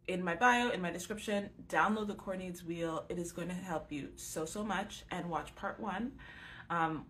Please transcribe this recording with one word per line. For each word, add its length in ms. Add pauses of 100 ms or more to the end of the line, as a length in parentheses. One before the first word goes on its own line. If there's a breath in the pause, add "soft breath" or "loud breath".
in 160
my 100
bio, 360
in 100
my 100
description, 600 (180)
download 380
the 80
core 220
needs 280
wheel. 460
It 80
is 140
going 160
to 60
help 380
you 240
so, 300
so 180
much, 460
and 180
watch 260
part 240
one, 340 (580 loud breath)
um, 400